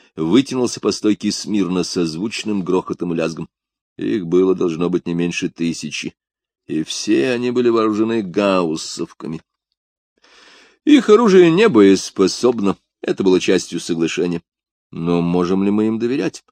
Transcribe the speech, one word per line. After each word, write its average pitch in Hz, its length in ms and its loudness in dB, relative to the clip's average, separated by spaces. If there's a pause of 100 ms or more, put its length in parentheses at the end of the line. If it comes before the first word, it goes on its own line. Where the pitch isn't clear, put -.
(160)
вытянулся 123 640 0
по 104 100 -2
стойке 104 400 -2
смирно 92 540 -2
со 87 220 -4
звучным 98 580 -6
грохотом 87 480 -4
и 82 40 -4
лязгом. 82 320 -4 (480)
Их 98 300 -4
было, 92 280 4
должно 87 360 -2
быть, 90 160 -2
не 85 80 -4
меньше 85 340 -4
тысячи, - 680 -6 (520)
и 78 160 -4
все 131 480 -2
они 123 200 -2
были 123 180 0
вооружены 113 540 2
гауссовками. 85 1200 -2 (1400)
Их 285 240 6
оружие 190 420 6
не 208 180 4
боеспособно, 101 1080 2 (240)
это - 220 -4
было 92 180 4
частью 87 400 0
соглашения. 85 640 -2 (480)
Но 85 320 0
можем 87 420 0
ли 101 60 2
мы 107 160 0
им 110 120 -2
доверять? 135 540 -4